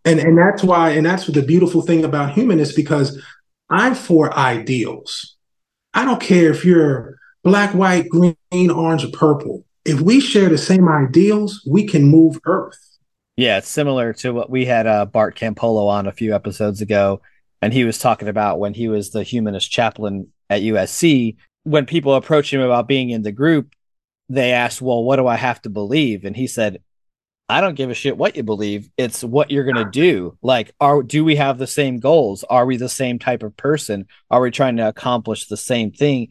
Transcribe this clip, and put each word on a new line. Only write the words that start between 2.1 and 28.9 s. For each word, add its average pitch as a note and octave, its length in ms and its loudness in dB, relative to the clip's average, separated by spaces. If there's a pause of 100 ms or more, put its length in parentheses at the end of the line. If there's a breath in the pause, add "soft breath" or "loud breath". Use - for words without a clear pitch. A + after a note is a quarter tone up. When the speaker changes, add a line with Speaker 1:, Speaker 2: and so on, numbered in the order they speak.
Speaker 1:
humanists, F3+ 420 0
because D3 460 -2 (480 loud breath)
I'm A3 260 0
for D#3 400 2
ideals. A#2+ 1000 -4 (560)
I A#3+ 140 0
don't B3 160 0
care E3+ 280 4
if C#3 140 -2
you're D3+ 540 2 (240 loud breath)
black, G3 320 2
white, F3+ 340 2
green, E3+ 280 2 (340)
orange, E3 340 0
or - 60 -8
purple. - 560 -2 (180)
If D3 160 0
we A3+ 200 4
share G3+ 280 2
the D#3+ 100 4
same F#3 300 4
ideals, F#3 800 2
we G3 180 2
can D3 180 2
move D#3+ 420 6
Earth. - 320 -4 (580)
Speaker 2:
Yeah, A2+ 220 2
it's - 100 -8
similar C3 460 -2
to B2+ 180 -6
what A#2 160 -6
we B2+ 160 -2
had, A#2 220 0
uh, G#2 180 2
Bart G#2+ 320 -2
Campolo A2 520 -2
on G2+ 180 -2
a F#2+ 60 -4
few G#2+ 220 -4
episodes G2+ 460 -6
ago, G2+ 400 0 (420)
and A2 100 0
he B2+ 120 2
was A2+ 140 -2
talking G#2+ 300 -2
about G2+ 300 -2
when G2+ 160 -6
he A2+ 140 -6
was G#2 220 -4
the G#2+ 120 -6
humanist G#2+ 480 -6
chaplain G#2 580 -4 (220)
at G2+ 120 0
U A2 140 0
S F#2+ 160 -2
C, C3 440 2 (260)
when D3+ 240 0
people C#3+ 280 0
approached C#3+ 380 0
him C3+ 80 0
about B2 260 0
being C3 220 -2
in A2+ 140 -6
the G#2 100 -6
group, D3 420 0 (540)
they B2+ 240 0
asked, A#2+ 300 -2
"Well, A#2+ 200 -2
what C3 140 0
do C3 100 0
I A#2 100 0
have B2 260 -4
to A2 80 -12
believe?" G#2 560 -4
And G#2 100 -10
he C3 100 -4
said, G#2+ 360 -4 (680)
"I D3 140 0
don't F#3 120 -2
give C3+ 140 -4
a A#2 60 -8
shit B2 240 -4
what D#3+ 180 -2
you C3+ 60 -6
believe. G#2 560 -6